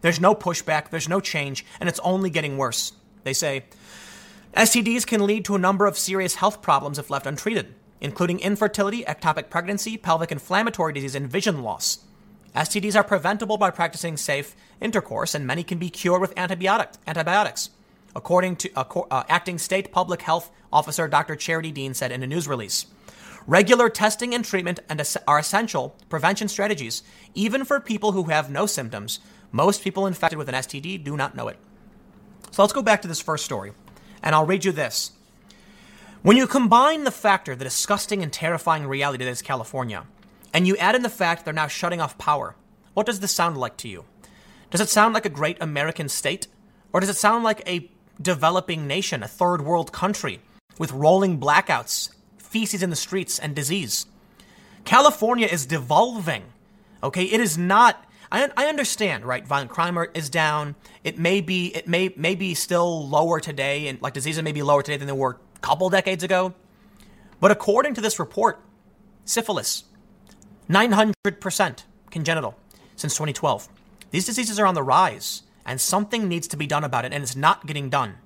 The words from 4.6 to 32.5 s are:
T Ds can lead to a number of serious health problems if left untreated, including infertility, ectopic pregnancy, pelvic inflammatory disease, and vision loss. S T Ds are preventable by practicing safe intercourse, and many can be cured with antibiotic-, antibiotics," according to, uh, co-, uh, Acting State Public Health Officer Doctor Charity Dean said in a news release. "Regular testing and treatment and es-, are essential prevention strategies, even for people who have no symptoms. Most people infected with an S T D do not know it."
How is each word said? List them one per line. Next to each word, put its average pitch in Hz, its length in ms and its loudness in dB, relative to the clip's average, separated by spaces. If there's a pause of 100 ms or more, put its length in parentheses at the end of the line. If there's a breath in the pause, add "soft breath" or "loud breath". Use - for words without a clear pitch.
T 233 100 4
Ds 233 220 0
can 208 220 2
lead 208 180 0
to 202 100 -2
a 196 40 2
number 190 280 4
of 202 120 0
serious 185 380 -2
health - 260 0
problems 147 360 0
if 143 120 -10
left 139 160 -4
untreated, 147 480 -4 (260)
including 175 400 -2
infertility, 208 640 0
ectopic 151 460 -2
pregnancy, 202 460 -4
pelvic 165 360 0
inflammatory 185 600 0
disease, 139 220 -6
and 139 140 -4
vision 160 340 -2
loss. - 420 -6 (500)
S 151 140 0
T 208 120 -2
Ds 202 160 0
are 208 80 6
preventable 202 520 0
by 196 140 2
practicing 165 460 -4
safe 143 400 -4 (240 soft breath)
intercourse, 165 540 -2
and 147 120 -4
many 147 160 -2
can 175 160 -6
be 170 120 -6
cured 180 300 2
with 190 160 -2
antibiotic-, 185 580 0 (120)
antibiotics," 170 640 0 (460 soft breath)
according 180 400 2
to, - 180 -8
uh, 131 100 -2
co-, - 260 -6
uh, 131 180 0
Acting 175 300 0
State 190 340 -4
Public 180 300 -2
Health 165 280 -2 (220 soft breath)
Officer 156 360 0
Doctor 151 280 0
Charity 160 340 -4
Dean 135 240 -8
said 123 160 -4
in 127 120 -6
a 131 40 -6
news 147 220 -4
release. 117 380 -4 (600 loud breath)
"Regular 208 420 6
testing 226 460 0
and 240 100 -2
treatment 180 440 -4
and 156 120 -6
es-, - 160 -4 (100)
are 147 120 6
essential 156 580 -2 (120)
prevention 185 400 0
strategies, 175 540 -4 (320 loud breath)
even 226 300 0
for 277 160 0
people 214 320 0
who 190 120 0
have 151 260 0
no 143 140 -2
symptoms. 113 560 -6 (300 loud breath)
Most 185 320 2
people 196 240 -2
infected 165 320 -2
with 139 100 -6
an 123 60 -6
S 131 120 -4
T 143 140 -12
D 180 160 -10
do 147 200 -8
not 139 180 -4
know 117 140 -8
it." - 100 -12 (920)